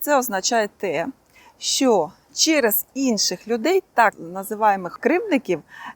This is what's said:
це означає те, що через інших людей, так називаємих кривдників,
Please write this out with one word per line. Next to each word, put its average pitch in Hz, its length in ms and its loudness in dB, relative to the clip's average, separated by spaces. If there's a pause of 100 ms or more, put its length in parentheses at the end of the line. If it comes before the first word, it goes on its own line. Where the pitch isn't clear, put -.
це 294 160 2
означає 214 600 -2
те, 170 300 -4 (500)
що 208 540 2 (220)
через 269 600 0
інших 233 540 -2
людей, 240 360 0 (100)
так 233 260 4
називаємих 190 800 -2
кривдників, 285 640 0 (340)